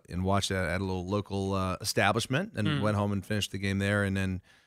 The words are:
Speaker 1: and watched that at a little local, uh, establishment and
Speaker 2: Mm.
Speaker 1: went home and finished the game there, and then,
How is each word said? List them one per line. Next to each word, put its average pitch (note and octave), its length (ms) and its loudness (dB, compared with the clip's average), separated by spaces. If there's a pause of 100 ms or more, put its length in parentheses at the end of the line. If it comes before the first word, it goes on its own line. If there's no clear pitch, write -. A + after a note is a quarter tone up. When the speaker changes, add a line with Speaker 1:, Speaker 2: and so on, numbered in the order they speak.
Speaker 1:
and F2+ 140 -4
watched G2 280 2
that F#2 180 0
at F2 120 -2
a G2 40 -2
little F#2 240 -4
local, G2 460 -2
uh, F#2 260 0
establishment A2+ 760 2
and G#2 140 0
Speaker 2:
Mm. D3 140 0
Speaker 1:
went G#2 140 2
home G#2 140 2
and G2 160 -2
finished G#2 240 -2
the G2+ 80 -8
game G2 220 0
there, G2+ 240 2
and G2 120 0
then, F#2+ 260 -2 (240)